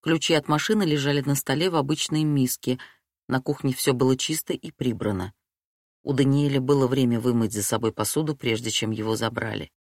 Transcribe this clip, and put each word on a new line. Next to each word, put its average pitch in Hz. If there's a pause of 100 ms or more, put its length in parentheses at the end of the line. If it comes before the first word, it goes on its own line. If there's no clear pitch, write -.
Ключи 160
от 151
машины 202
лежали 143
на 143
столе 147
в 165
обычной 151
миске. 127 (520)
На 131
кухне 139
всё 139
было 131
чисто 160
и 156
прибрано. 104 (720)
У -
Даниэля 139
было 135
время 123
вымыть 117
за 104
собой 113
посуду, 151
прежде 113
чем 110
его 110
забрали. 110